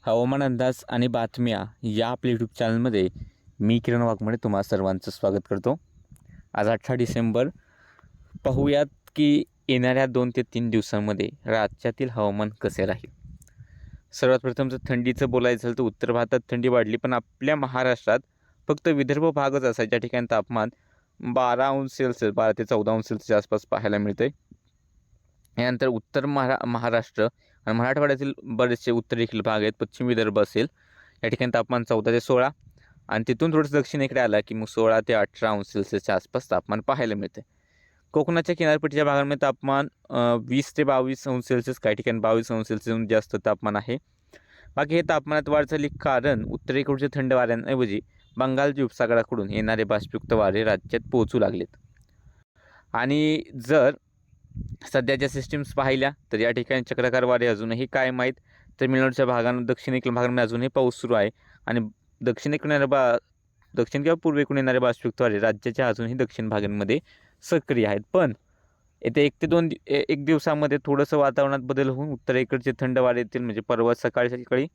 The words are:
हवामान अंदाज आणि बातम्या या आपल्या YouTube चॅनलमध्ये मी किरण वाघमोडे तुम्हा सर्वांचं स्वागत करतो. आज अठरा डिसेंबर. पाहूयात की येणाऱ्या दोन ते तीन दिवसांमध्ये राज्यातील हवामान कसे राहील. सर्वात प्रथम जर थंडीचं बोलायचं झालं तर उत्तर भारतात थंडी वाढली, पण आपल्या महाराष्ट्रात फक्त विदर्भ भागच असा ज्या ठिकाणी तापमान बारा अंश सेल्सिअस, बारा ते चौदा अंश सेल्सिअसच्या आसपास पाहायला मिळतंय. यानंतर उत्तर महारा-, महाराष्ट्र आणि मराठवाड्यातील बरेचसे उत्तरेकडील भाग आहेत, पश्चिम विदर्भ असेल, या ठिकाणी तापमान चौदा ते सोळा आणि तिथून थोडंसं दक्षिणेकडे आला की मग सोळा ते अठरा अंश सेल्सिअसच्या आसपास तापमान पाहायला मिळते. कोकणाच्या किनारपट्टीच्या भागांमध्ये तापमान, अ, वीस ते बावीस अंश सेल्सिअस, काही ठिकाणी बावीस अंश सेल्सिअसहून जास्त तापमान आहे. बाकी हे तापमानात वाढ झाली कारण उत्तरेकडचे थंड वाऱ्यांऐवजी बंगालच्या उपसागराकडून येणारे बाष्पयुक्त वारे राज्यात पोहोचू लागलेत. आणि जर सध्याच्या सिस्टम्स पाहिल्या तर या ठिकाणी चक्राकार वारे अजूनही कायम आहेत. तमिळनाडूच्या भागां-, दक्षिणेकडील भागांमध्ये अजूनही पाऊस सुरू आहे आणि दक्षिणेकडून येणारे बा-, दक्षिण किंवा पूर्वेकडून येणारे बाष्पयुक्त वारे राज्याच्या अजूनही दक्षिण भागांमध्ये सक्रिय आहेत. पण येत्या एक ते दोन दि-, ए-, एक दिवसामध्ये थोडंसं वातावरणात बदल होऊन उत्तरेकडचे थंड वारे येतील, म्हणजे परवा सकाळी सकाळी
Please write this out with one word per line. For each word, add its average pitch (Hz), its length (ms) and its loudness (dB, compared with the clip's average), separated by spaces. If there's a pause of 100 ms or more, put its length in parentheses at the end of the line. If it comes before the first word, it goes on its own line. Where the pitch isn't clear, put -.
हवामान 123 360 0
अंदाज 127 460 -2
आणि 120 180 0
बातम्या 117 580 -2 (180)
या 113 260 0
आपल्या 123 260 -2
YouTube 113 240 -6
चॅनलमध्ये 113 500 0 (520)
मी 113 180 2
किरण 120 220 0
वाघमोडे 113 360 -2
तुम्हा 104 260 -2
सर्वांचं 95 480 -2
स्वागत 98 300 -2 (100)
करतो. 120 300 -2 (720)
आज 104 140 0
अठरा 117 260 -2
डिसेंबर. 120 540 0 (960)
पाहूयात 143 420 2 (300)
की 147 280 4 (240)
येणाऱ्या 127 380 4
दोन 123 300 0
ते 127 60 0
तीन 117 280 -2
दिवसांमध्ये 104 600 0 (160)
राज्यातील 113 640 -2
हवामान 107 380 -2
कसे 104 380 -4
राहील. - 500 -10 (760)
सर्वात 127 260 2
प्रथम 131 300 -2
जर 127 100 -6 (100)
थंडीचं 123 420 0
बोलायचं 123 320 2
झालं 120 160 -4
तर 131 40 0
उत्तर 117 300 -2
भारतात 120 280 0 (100)
थंडी 120 180 0
वाढली, 117 280 2
पण 127 160 -4
आपल्या 127 440 -2
महाराष्ट्रात 127 640 0 (500)
फक्त 151 200 0
विदर्भ 147 420 2
भागच 139 320 0
असा 120 220 0
ज्या 113 140 0
ठिकाणी 120 320 -4
तापमान 110 380 0 (520)
बारा 123 480 0
अंश 135 220 -2
सेल्सिअस, 120 420 -2
बारा 110 200 2
ते 110 120 -2
चौदा 107 280 0
अंश 110 120 0
सेल्सिअसच्या 110 320 -2
आसपास 104 340 0
पाहायला 104 280 0
मिळतंय. 104 300 0 (1300)
यानंतर 123 280 -2
उत्तर 127 400 -2
महारा-, 135 400 0
महाराष्ट्र 117 600 0 (400)
आणि 110 120 0
मराठवाड्यातील 139 540 0 (100)
बरेचसे 120 480 -2
उत्तरेकडील 117 500 -2
भाग 107 220 0
आहेत, 110 180 0
पश्चिम - 260 -6
विदर्भ 110 320 2
असेल, 104 280 2 (580)
या 113 60 0
ठिकाणी 123 240 -2
तापमान 117 300 0
चौदा 113 260 0
ते 117 100 4
सोळा 127 300 2 (580)
आणि 110 200 -2
तिथून 156 240 0
थोडंसं 147 280 2
दक्षिणेकडे 131 400 -2
आला 107 200 2
की 107 140 -8
मग 110 100 -4
सोळा 113 360 2
ते 107 120 -2
अठरा 110 380 0
अंश 101 160 -2
सेल्सिअसच्या 101 480 -2
आसपास - 360 -4
तापमान 101 300 -2
पाहायला 120 340 -2
मिळते. 98 260 -10 (720)
कोकणाच्या 170 440 0
किनारपट्टीच्या 151 480 2
भागांमध्ये 143 380 0
तापमान, 139 460 0 (220)
अ, 120 300 2
वीस 127 380 -2
ते 151 60 2
बावीस 131 440 0
अंश 127 160 -4
सेल्सिअस, 127 340 -2
काही 107 180 0
ठिकाणी 117 220 -2
बावीस 113 340 0
अंश 110 160 -4
सेल्सिअसहून 113 380 -4
जास्त 110 300 0 (100)
तापमान 104 300 -2
आहे. 120 220 -4 (800)
बाकी 143 180 -2
हे 170 140 2
तापमानात 151 400 0
वाढ 147 220 2
झाली 147 180 -2
कारण 131 560 0
उत्तरेकडचे 135 680 -2
थंड 131 180 0
वाऱ्यांऐवजी 117 680 0 (360)
बंगालच्या 135 480 0
उपसागराकडून 113 640 0
येणारे 110 340 0
बाष्पयुक्त 104 480 -4
वारे 107 320 2
राज्यात 107 460 -2
पोहोचू 120 280 0
लागलेत. 98 380 -2 (1160)
आणि 147 500 0 (240)
जर 143 280 4 (960)
सध्याच्या 135 360 0
सिस्टम्स 139 460 -6
पाहिल्या 135 360 0 (220)
तर 110 60 -2
या 117 120 2
ठिकाणी 123 320 -2
चक्राकार 123 420 0
वारे 123 220 2
अजूनही 113 400 -2
कायम 127 340 -2
आहेत. 127 120 0 (500)
तमिळनाडूच्या 131 440 2
भागां-, 123 380 0
दक्षिणेकडील 127 500 -2
भागांमध्ये 123 280 2
अजूनही 117 260 -2
पाऊस 127 260 2
सुरू 120 200 -2
आहे 107 160 2 (360)
आणि 113 240 -2 (300)
दक्षिणेकडून 147 520 -2
येणारे 139 140 2
बा-, 127 320 4 (560)
दक्षिण 135 280 -2
किंवा 165 200 2
पूर्वेकडून 147 360 0
येणारे 131 200 2
बाष्पयुक्त 120 440 0
वारे 107 160 2
राज्याच्या 113 500 0
अजूनही 117 260 -4
दक्षिण 123 340 -4
भागांमध्ये 104 500 0 (440)
सक्रिय 135 440 0
आहेत. 104 140 0 (120)
पण 165 200 2 (720)
येत्या 143 220 2
एक 143 80 2 (100)
ते 165 40 -2
दोन 165 220 2
दि-, 143 180 -6
ए-, 143 220 0
एक 143 160 -2
दिवसामध्ये 151 600 2
थोडंसं 143 340 2
वातावरणात 139 440 2
बदल 135 260 0
होऊन 139 240 -4
उत्तरेकडचे 131 680 -2
थंड 127 180 0
वारे 123 200 4
येतील, 123 240 -4
म्हणजे 113 180 -4
परवा 117 340 2
सकाळी 123 360 0
सकाळी 127 440 -2